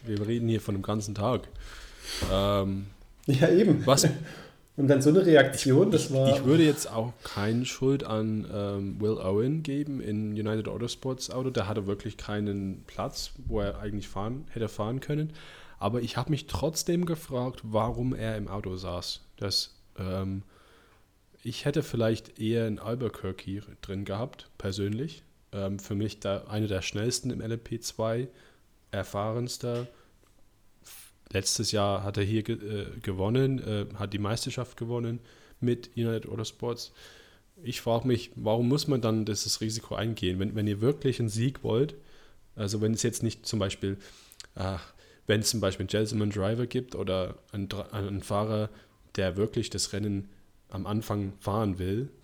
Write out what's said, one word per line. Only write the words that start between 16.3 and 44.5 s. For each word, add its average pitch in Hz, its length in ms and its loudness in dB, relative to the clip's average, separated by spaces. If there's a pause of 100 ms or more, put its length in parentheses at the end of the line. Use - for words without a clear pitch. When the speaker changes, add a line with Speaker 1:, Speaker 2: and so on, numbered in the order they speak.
Speaker 1:
mich 139 160 0
trotzdem 165 600 0
gefragt, 131 560 -4
warum 117 520 2
er 110 220 -2
im 104 120 -6
Auto 98 280 -4
saß. 90 460 -6 (140)
Das, - 380 -2 (240)
ähm, 95 440 -2 (1000)
ich - 220 -8
hätte 143 180 0
vielleicht 113 560 -2
eher 113 280 2
einen 107 120 -4
Albuquerque 101 840 -6 (200)
drin 98 220 -6
gehabt, 104 440 -6 (100)
persönlich. 104 640 -4 (300)
Ähm, 98 260 -4
für 104 160 -6
mich 101 260 -2
da 98 280 -2
einer 107 180 0
der 95 160 -2
schnellsten 117 480 -2
im - 100 -4
L 110 120 -4
M 117 80 -4
P 117 180 -8
zwei, 113 500 -4 (640)
erfahrenster. 120 960 -4 (1400)
Letztes 101 420 0
Jahr 101 320 2
hat 101 120 -4
er 101 80 2
hier 110 180 2
ge-, 117 140 -4
äh, 104 440 -8
gewonnen, 113 580 2
äh, 104 280 -2 (100)
hat 101 160 -4
die 104 60 -4
Meisterschaft 117 580 -4
gewonnen 117 440 -4 (400)
mit 120 360 0
United 113 320 -2
Autosports. 117 640 -6 (720)
Ich 123 180 -8
frag 113 240 2
mich, 123 300 0
warum 117 340 2
muss 147 180 2
man 135 140 2
dann 110 240 2
dieses 104 360 -2
Risiko 110 340 -4
eingehen, 101 440 0
wenn, 104 160 -2
wenn 104 120 0
ihr 104 140 0
wirklich 131 400 2
einen 117 80 2
Sieg 113 360 0
wollt? 120 300 2 (600)
Also 104 260 -4
wenn 107 120 2
es 110 100 0
jetzt 120 200 -2
nicht - 240 -2
zum 113 120 -2
Beispiel, 98 400 -2 (580)